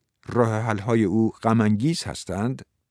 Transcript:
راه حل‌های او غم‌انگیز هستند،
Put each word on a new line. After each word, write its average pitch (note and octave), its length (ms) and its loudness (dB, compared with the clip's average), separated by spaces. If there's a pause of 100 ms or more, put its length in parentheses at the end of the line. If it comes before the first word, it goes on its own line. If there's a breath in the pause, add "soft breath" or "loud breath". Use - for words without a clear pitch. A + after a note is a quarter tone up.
(260)
راه A2 340 0
حل‌های A2+ 440 0
او G#2+ 280 2 (120)
غم‌انگیز A2+ 600 2
هستند، G#2 580 -6 (300)